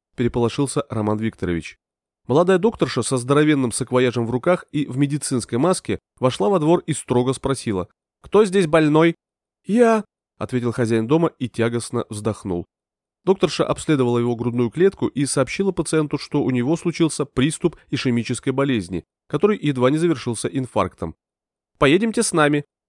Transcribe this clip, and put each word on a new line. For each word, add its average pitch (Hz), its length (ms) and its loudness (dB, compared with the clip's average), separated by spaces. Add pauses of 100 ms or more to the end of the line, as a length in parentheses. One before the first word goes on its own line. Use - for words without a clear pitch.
(200)
переполошился 123 720 -2
Роман 107 260 -2
Викторович. 90 640 -6 (480)
Молодая 180 320 4
докторша 165 420 0
со 131 160 -2
здоровенным 139 560 2
саквояжем 123 540 0
в 113 40 -6
руках 170 400 0
и 147 140 -2
в 131 140 -6
медицинской 139 580 -2
маске 143 420 -2 (200)
вошла 185 320 0
во 190 80 2
двор 156 220 2
и - 120 -6
строго 123 400 0
спросила: 117 560 -4 (320)
"Кто 208 240 4
здесь 190 220 2
больной?" 156 480 4 (500)
"Я", 226 400 2 (320)
ответил 120 360 -4
хозяин 113 340 0
дома 160 320 2
и 123 100 -6
тягостно 117 600 -4
вздохнул. 104 560 -6 (580)
Докторша 190 400 0
обследовала 127 540 0
его 120 180 0
грудную 117 320 -2
клетку 170 380 0
и 143 180 -4
сообщила 175 480 -2
пациенту, 156 460 -2
что - 240 -4
у 131 80 0
него 127 260 0
случился 160 480 -2
приступ 156 520 -2 (120)
ишемической 123 640 -2
болезни, 113 520 -2 (220)
который 202 320 2
едва 131 300 2
не 147 80 2
завершился 151 520 -2
инфарктом. 98 680 -4 (640)
"Поедемте 202 440 4
с - 120 -2
нами", 147 320 2 (220)